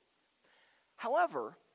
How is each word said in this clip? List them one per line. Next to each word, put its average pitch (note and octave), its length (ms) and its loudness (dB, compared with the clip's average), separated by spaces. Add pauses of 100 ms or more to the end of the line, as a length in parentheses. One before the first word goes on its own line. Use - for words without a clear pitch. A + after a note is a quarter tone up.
(960)
However, F3+ 600 0 (160)